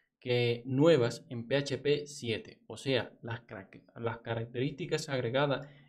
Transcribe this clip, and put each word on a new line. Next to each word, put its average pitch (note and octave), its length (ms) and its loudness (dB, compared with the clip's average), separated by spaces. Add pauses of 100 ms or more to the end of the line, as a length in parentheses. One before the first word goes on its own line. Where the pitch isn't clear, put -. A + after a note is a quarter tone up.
(180)
que, A#2+ 480 0
nuevas C3+ 640 6
en A#2 180 -6
P C3 80 0
H C#3 240 0
P C#3+ 300 0
siete, - 580 -6
o G#2+ 100 -12
sea, B2+ 360 0 (100)
las A2+ 240 -8
crack-, - 380 -16 (100)
las A2+ 240 -4
características C3 880 -4
agregadas C3 600 0 (200)